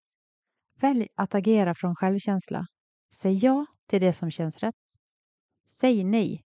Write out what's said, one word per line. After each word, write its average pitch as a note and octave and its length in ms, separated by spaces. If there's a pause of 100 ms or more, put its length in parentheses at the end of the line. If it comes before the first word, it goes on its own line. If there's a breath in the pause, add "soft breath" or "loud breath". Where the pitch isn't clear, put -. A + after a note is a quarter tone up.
(800)
Välj B3+ 340
att - 200
agera G3+ 400
från F3 220
självkänsla. F#3+ 720 (460)
Säg F#3+ 320
ja C4+ 220 (200)
till G3 140
det F3+ 120
som E3 180
känns D#3+ 280
rätt. A3 160 (920)
Säg A#3 360
nej F#3+ 480